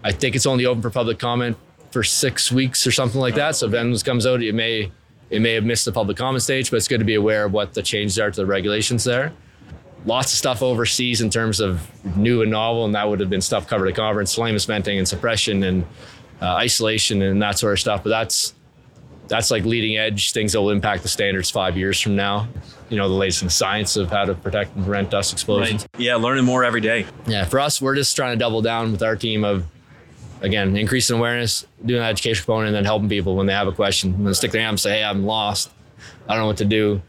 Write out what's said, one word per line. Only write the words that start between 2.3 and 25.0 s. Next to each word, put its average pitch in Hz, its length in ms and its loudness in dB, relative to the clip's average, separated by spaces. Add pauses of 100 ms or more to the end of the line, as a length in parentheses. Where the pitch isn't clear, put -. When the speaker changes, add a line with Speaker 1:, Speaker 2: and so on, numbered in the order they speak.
Speaker 1:
weeks 131 340 2
or 123 60 2
something 131 300 0
like 123 140 0
that. 147 200 0
So 117 120 0
if 101 40 0
anyone 117 280 0
comes 123 260 0
out, 123 160 2
it 110 120 0
may, 113 380 -2 (380)
it 107 100 0
may 113 140 4
have 110 100 0
missed 117 220 0
the 113 60 -4
public 104 260 -2
comment 131 240 0
stage, 131 280 0
but 127 60 0
it's 107 120 0
good 123 100 0
to 104 80 2
be 110 80 2
aware 107 320 2
of 101 80 -2
what 104 180 -2
the 104 100 -4
changes 104 360 -2
are 104 120 0
to 95 120 -8
the - 20 0
regulations 104 600 0
there. 131 280 0 (720)
Lots 123 280 0
of - 60 0
stuff 131 260 0
overseas 120 560 0
in 110 100 0
terms 110 300 0
of 92 200 0 (360)
new 113 260 4
and 107 80 2
novel, 113 340 0
and 104 120 0
that 104 120 0
would 104 120 0
have 95 100 0
been 95 100 0
stuff 98 280 -2
covered 98 180 0
at 90 80 0
conference, 107 400 0
flameless 113 300 0
venting 104 340 -2
and 92 80 0
suppression 104 560 0
and, 92 220 0 (560)
uh, 90 60 -2 (100)
isolation 110 680 0
and 98 180 2
that 104 160 0
sort 104 180 2
of 92 40 0
stuff. 104 240 0
But 104 80 -2
that's, - 420 0 (760)
that's, 113 240 0
like, 104 120 0
leading 110 340 0
edge 107 340 0
things 107 220 0
that 107 60 4
will 101 100 4
impact 101 340 0
the 110 40 -4
standards 95 440 0
five 92 240 0
years 95 240 0
from 101 160 0
now. 101 320 0 (420)
You 113 60 -2
know, 98 120 2
the 95 60 2
latest 95 280 0
in 92 40 -2
the 85 60 0
science 98 440 0
of 92 140 0
how 101 140 0
to 95 100 0
protect 98 400 -4
and 98 100 -4
prevent 101 260 0